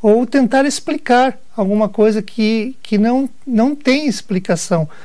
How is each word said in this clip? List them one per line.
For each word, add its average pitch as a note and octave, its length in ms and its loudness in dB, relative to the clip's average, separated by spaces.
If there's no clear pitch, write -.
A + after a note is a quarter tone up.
ou A3+ 240 4
tentar C4+ 400 2
explicar C#4 720 0
alguma G#3 320 0
coisa G#3+ 340 2
que, A3 600 -2
que G#3+ 140 0
não, B3 320 2
não B3 260 2
tem C#4+ 340 0
explicação. F3+ 840 -2